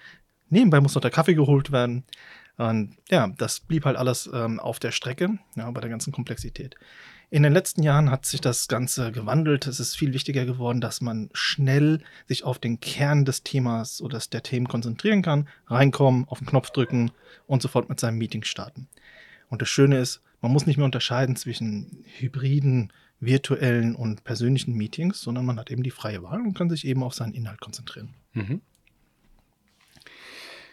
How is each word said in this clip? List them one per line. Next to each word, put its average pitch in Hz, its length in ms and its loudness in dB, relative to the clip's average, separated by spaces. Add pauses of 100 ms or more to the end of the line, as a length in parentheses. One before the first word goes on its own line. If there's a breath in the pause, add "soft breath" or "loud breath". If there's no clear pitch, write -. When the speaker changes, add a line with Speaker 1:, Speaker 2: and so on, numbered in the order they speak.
(500 loud breath)
Speaker 1:
Nebenbei 165 320 8
muss 139 140 4
noch 135 60 0
der 123 100 2
Kaffee 165 240 4
geholt 139 360 4
werden. 123 320 0 (540 loud breath)
Und 113 400 -2 (120)
ja, 147 180 4 (100)
das - 220 -4
blieb 160 260 -2
halt 135 120 2
alles, 127 360 -2
ähm, 117 260 -4
auf - 200 -6
der 117 120 -4
Strecke, 175 460 -4 (180)
ja, 113 140 -8
bei 120 120 -8
der 117 80 -8
ganzen 117 220 -8
Komplexität. 123 640 -8 (560 loud breath)
In 147 120 4
den 147 100 6
letzten - 280 2
Jahren 147 300 4
hat 131 140 -4
sich - 160 -6
das - 260 -2
Ganze 123 460 -2
gewandelt. 139 520 0
Es 131 140 -6
ist 120 160 -4
viel 139 180 -2
wichtiger 135 320 -2
geworden, 123 360 -2
dass 110 180 -6
man 113 340 -4
schnell 147 680 2 (240 loud breath)
sich - 160 -4
auf 127 160 -4
den 117 220 -4
Kern 143 420 2
des 131 200 -2
Themas 120 580 -2
oder 120 160 -8
des, - 120 -10
der 113 140 -8
Themen 123 240 -2
konzentrieren 123 540 0
kann, 147 260 2 (180 loud breath)
reinkommen, 131 640 4
auf - 120 -10
den 135 80 -10
Knopf - 240 4
drücken 120 400 4 (360 soft breath)
und 135 140 2
sofort 127 260 0
mit - 140 -6
seinem 113 160 0
Meeting 110 260 -4
starten. - 460 -12 (580 loud breath)
Und 110 140 -6
das 113 80 -4
Schöne 139 280 6
ist, 123 240 -2 (200)
man 139 100 2
muss 143 140 4
nicht 147 100 4
mehr 143 100 2
unterscheiden 127 520 0
zwischen 110 640 -6 (140)
hybriden, 131 720 0 (300 soft breath)
virtuellen 120 760 2
und 113 300 -6
persönlichen 120 480 0
Meetings, 156 480 -4
sondern 123 240 -4
man 123 120 -2
hat 113 140 -12
eben 123 120 -4
die 127 80 -4
freie 101 320 -8
Wahl 131 180 -6
und 214 120 -2
kann 175 160 0
sich 156 160 -4
eben 131 160 0
auf 123 120 -6
seinen 107 200 -6
Inhalt 107 280 -10
konzentrieren. - 520 -16 (200)
Speaker 2:
Mhm. 117 280 -6 (2000 loud breath)